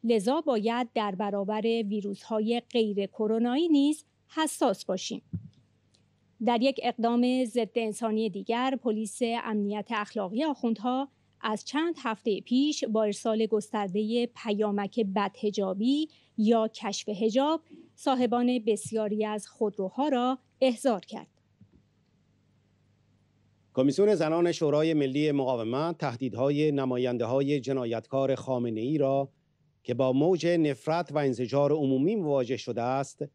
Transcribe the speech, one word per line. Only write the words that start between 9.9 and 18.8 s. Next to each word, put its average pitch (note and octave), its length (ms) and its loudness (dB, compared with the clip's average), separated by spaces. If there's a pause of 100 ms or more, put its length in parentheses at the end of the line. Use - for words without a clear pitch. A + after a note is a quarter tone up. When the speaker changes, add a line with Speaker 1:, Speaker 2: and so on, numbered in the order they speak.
Speaker 1:
اخلاقی G#3 540 -4
آخوندها B3+ 640 -2 (320)
از G#3+ 240 -4
چند D#4+ 340 -2
هفتهٔ A3 420 -4
پیش C#4+ 440 0
با A3 180 0
ارسال A3 440 0
گستردهٔ G#3+ 800 -2
پیامک G#3 760 -2 (160)
بدحجابی G#3 920 0 (300)
یا A3 300 4
کشف A3 400 -8
حجاب، B3 520 2 (340)
صاحبان B3 720 2
بسیاری G#3+ 580 0